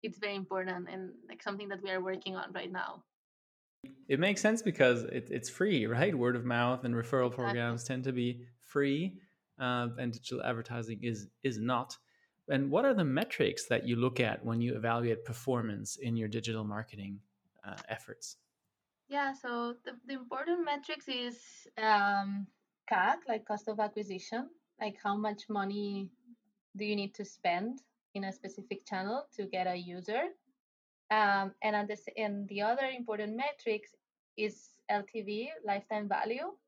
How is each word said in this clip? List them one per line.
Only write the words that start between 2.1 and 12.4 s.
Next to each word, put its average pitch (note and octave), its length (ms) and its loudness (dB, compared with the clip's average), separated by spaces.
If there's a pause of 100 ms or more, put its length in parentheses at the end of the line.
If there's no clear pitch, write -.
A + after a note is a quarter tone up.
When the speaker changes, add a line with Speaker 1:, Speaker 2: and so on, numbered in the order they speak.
Speaker 1:
on F#3 160 -6
right F3+ 200 -6
now. F3+ 320 -6 (1040)
Speaker 2:
It C#3 100 4
makes G3 220 2
sense A3+ 200 4
because C#3 420 6
it, - 280 -6
it's - 180 -4
free, F#3 360 2
right? C3 280 2
Word B2 220 4
of A#2 80 -2
mouth B2 400 2
and A#2+ 100 0
referral A#2+ 340 2
Speaker 1:
Exactly. A#2+ 180 -2
Speaker 2:
programs A#2+ 400 0
tend B2+ 200 -2
to C3+ 60 0
be B2 340 -2 (140)
free, D3 600 0 (400)
uh, B2 280 0 (100)
and B2 140 -2
digital B2 320 -6
advertising A2+ 580 -4
is, A2 280 -4 (140)
is A#2+ 160 0
not. B2 360 0 (540)